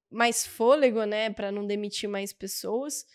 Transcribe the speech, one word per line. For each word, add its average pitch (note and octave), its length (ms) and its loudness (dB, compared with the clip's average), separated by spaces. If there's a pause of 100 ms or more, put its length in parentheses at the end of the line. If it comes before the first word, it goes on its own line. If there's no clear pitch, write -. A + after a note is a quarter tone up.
mais A#3 380 2
fôlego, A#3+ 580 4
né, G#3+ 280 0
pra G3+ 200 -6
não G#3 140 -4
demitir G#3 420 -4
mais G3+ 240 -6
pessoas. A#3 720 -6 (120)